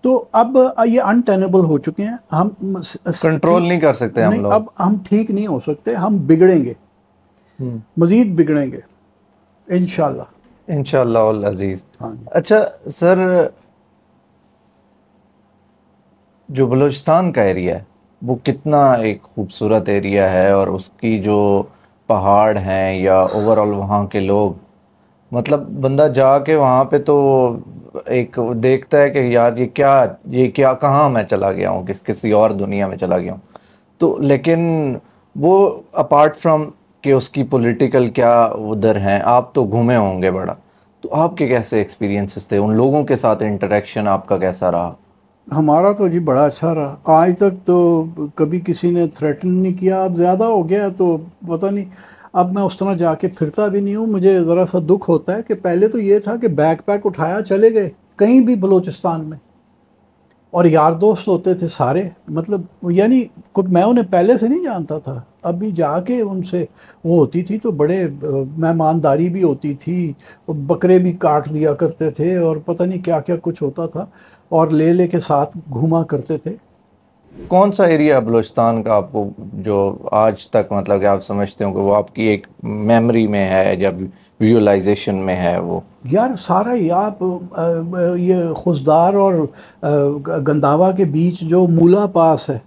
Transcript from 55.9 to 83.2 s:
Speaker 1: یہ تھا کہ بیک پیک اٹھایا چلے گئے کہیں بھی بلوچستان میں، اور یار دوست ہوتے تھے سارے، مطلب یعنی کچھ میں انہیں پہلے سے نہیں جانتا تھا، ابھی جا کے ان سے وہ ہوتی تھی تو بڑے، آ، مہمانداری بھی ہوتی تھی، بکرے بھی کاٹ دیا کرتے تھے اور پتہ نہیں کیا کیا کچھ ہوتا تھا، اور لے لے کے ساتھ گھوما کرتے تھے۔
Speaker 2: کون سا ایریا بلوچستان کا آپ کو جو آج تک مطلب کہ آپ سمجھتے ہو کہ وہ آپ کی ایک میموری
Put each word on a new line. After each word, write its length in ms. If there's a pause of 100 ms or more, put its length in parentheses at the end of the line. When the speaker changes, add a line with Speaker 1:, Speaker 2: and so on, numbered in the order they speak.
Speaker 1:
یہ 200
تھا 180
کہ 120
بیک 380
پیک 180
اٹھایا 380
چلے 320
گئے 160 (260)
کہیں 240
بھی 160
بلوچستان 680
میں، 140 (1120)
اور 140
یار 280
دوست 360
ہوتے 260
تھے 120
سارے، 420 (200)
مطلب 320 (300)
یعنی 340 (280)
کچھ 140
میں 160
انہیں 280
پہلے 280
سے 100
نہیں 160
جانتا 340
تھا، 240 (200)
ابھی 280
جا 300
کے 200
ان 220
سے 220 (400)
وہ 120
ہوتی 260
تھی 160
تو 120
بڑے، 340
آ، 220 (300)
مہمانداری 720
بھی 140
ہوتی 320
تھی، 380 (360)
بکرے 500
بھی 140
کاٹ 380
دیا 240
کرتے 360
تھے 260
اور 200
پتہ 260
نہیں 160
کیا 220
کیا 220
کچھ 200
ہوتا 240
تھا، 200 (420)
اور 200
لے 240
لے 160
کے 100
ساتھ 400 (140)
گھوما 300
کرتے 360
تھے۔ 160 (920)
Speaker 2:
کون 240
سا 120
ایریا 340
بلوچستان 640
کا 120
آپ 180
کو 260
جو 580 (140)
آج 380
تک 240
مطلب 280
کہ 60
آپ 160
سمجھتے 420
ہو 80
کہ 60
وہ 180
آپ 180
کی 80
ایک 240 (160)
میموری 640